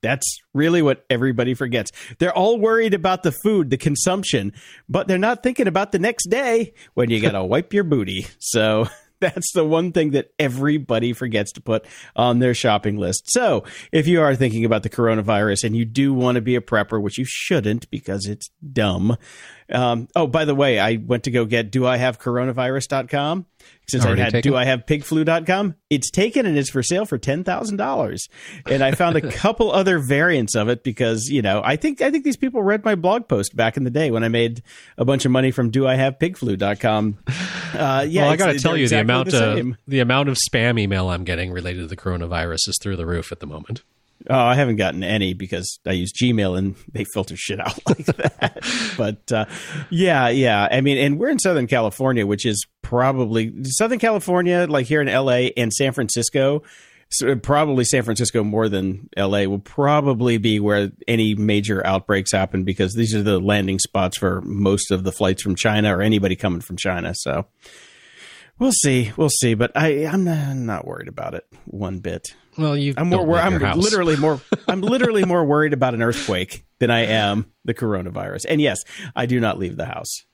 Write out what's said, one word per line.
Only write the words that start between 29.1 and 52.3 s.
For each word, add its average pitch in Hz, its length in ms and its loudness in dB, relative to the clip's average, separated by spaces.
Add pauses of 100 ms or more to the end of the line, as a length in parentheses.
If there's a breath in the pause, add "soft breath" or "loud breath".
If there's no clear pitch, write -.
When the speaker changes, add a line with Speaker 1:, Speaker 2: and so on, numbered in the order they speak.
Speaker 1:
a 151 40 4
Speaker 2:
<laughs> 147 100 -6
Speaker 1:
couple 208 400 0
other 185 280 4
variants 143 560 2
of 110 160 2
it 120 140 -2
because, 113 440 -2
you 143 140 0
know, 101 200 2
I 139 140 0
think, 294 240 -2
I 277 100 2
think 285 140 -2
these 277 140 -2
people 254 240 -2
read 202 200 2
my 214 120 2
blog 190 340 0
post 101 260 -2
back 113 220 0
in 139 80 -2
the 123 60 -2
day 147 200 0
when 113 140 0
I 113 40 2
made 117 340 0 (340 loud breath)
a 120 80 0
bunch 135 220 2
of 127 60 4
money 131 180 4
from 123 180 0
do 135 180 2
I 127 100 4
have 135 220 0
pig 180 200 -2
flu 107 180 -2
dot 101 240 -2
com. 107 460 0
Uh, 151 840 -4
yeah, 160 140 2
Speaker 2:
Well, 143 80 4
I 156 40 4
Speaker 1:
it's, 170 80 0
Speaker 2:
gotta 175 120 4
Speaker 1:
they're - 60 -2
Speaker 2:
tell - 140 0
you, 135 140 2
the 107 80 4
Speaker 1:
exactly 110 60 4
Speaker 2:
amount 127 300 2
Speaker 1:
the 113 180 4
Speaker 2:
of, 110 80 0
Speaker 1:
same. 120 180 -4 (100)
Speaker 2:
the 135 140 0
amount 135 300 2
of 131 80 -2 (120)
spam 117 300 2
email 95 300 0
I'm 90 140 -4
getting 90 280 -4
related 90 280 -6
to 85 80 -8
the 92 80 -10
coronavirus 85 720 -4
is 98 120 -4
through 98 160 -6
the 85 80 -6
roof 85 280 -4
at - 80 -14
the 76 60 -12
moment. 78 360 -12 (460)
Speaker 1:
Oh, - 80 2
I 123 200 4
haven't 127 200 2
gotten 92 280 -2
any 95 280 0
because 90 540 -8
I 90 60 -2
use 90 200 -2
Gmail 104 460 0
and 95 160 -2 (180)
they 107 120 -6 (100)
filter 95 220 -6
shit - 240 -8
out - 220 -6
<laughs> - 40 -10
like - 200 0
that. - 520 -4 (400 loud breath)
But, 107 340 -4
uh, 107 120 0 (460 loud breath)
yeah, 165 380 2
yeah. 120 420 4
I 131 100 2
mean, 139 180 2
and 143 220 2
we're 247 80 0
in 285 100 0
Southern 156 300 0
California, 120 580 0
which 101 180 -2